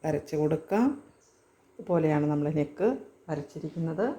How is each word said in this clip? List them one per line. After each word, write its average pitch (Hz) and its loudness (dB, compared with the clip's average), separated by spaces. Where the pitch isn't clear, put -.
വരച്ച് 151 -2
കൊടുക്കാം. 185 2
ഇതുപോലെയാണ് 156 2
നമ്മൾ 147 0
നെക്ക് 180 0
വരച്ചിരിക്കുന്നത്. 160 -4